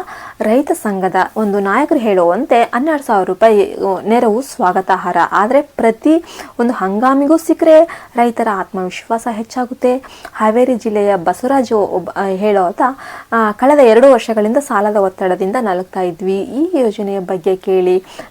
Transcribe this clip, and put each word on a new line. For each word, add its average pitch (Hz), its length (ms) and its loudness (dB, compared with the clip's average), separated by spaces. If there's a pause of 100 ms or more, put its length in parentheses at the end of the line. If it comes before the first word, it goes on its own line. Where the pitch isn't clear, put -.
(420)
ರೈತ 247 300 0
ಸಂಘದ 190 440 -4 (200)
ಒಂದು 208 240 0
ನಾಯಕರು 240 400 0
ಹೇಳುವಂತೆ 220 640 2
ಹನ್ನೆರಡು 277 400 -2
ಸಾವಿರ 196 240 0
ರೂಪಾಯಿ 202 480 2 (320)
ನೆರವು 233 340 2
ಸ್ವಾಗತಾರ್ಹ. 180 880 -2
ಆದ್ರೆ 220 300 2
ಪ್ರತಿ 294 640 0 (360)
ಒಂದು 240 140 0
ಹಂಗಾಮಿಗೂ 262 640 0
ಸಿಕ್ಕರೆ 320 800 2
ರೈತರ 240 360 0
ಆತ್ಮವಿಶ್ವಾಸ 190 800 -6
ಹೆಚ್ಚಾಗುತ್ತೆ. 247 680 -4 (360)
ಹಾವೇರಿ 240 420 2
ಜಿಲ್ಲೆಯ 208 400 0
ಬಸವರಾಜು 220 640 -2
ಒಬ್ಬ, 175 360 -2
ಆ, 180 80 -4
ಹೇಳೋ 196 400 0
ಆತ, 190 180 -2 (520)
ಆ, 220 180 2
"ಕಳೆದ 269 280 2
ಎರಡು 247 320 8
ವರ್ಷಗಳಿಂದ 220 460 0
ಸಾಲದ 214 380 -2
ಒತ್ತಡದಿಂದ 190 640 -2
ನಲುಗ್ತಾ 185 420 -4
ಇದ್ವಿ. 185 400 -4
ಈ 285 400 -4
ಯೋಜನೆಯ 202 380 -2
ಬಗ್ಗೆ 190 360 -2
ಕೇಳಿ 185 480 0 (280)